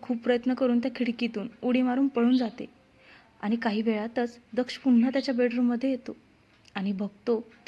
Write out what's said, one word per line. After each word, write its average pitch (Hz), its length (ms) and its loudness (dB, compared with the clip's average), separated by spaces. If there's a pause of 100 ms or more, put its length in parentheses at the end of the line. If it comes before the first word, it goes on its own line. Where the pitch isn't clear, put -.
खूप 233 200 -4
प्रयत्न 247 320 0
करून 240 240 2
त्या 254 180 -2
खिडकीतून 233 520 -2 (140)
उडी 254 200 2
मारून 254 260 2
पळून 247 280 4
जाते 233 300 -4 (760)
आणि 208 140 0
काही 226 260 0
वेळातच 233 560 -2 (140)
दक्ष 247 260 -4
पुन्हा 247 320 4
त्याच्या 269 240 -2
बेडरूममध्ये 240 560 0
येतो 240 260 -6 (580)
आणि 202 180 -2
बघतो 208 480 -2 (280)